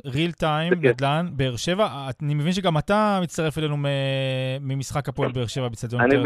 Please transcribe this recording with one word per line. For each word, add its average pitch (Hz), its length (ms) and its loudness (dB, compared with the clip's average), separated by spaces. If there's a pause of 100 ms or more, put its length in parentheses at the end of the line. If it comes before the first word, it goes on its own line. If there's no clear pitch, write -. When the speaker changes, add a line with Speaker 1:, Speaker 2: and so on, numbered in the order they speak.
Speaker 1:
ריל 151 260 0
טיים, 160 380 0
Speaker 2:
בכיף. 180 140 2
Speaker 1:
נדל"ן, 139 480 2
באר 131 240 -2
שבע. 185 320 0 (340)
אני 147 120 0
מבין 151 180 0
שגם 180 260 0
אתה 208 440 2
מצטרף 160 360 -2
אלינו 151 180 0
מ-, 143 100 -2 (720)
ממשחק 135 480 -4
הפועל 135 240 -2
באר 123 140 -2
שבע 127 220 -4
באצטדיון 117 340 -2
Speaker 2:
אני 123 80 6
Speaker 1:
טרנר. 139 160 6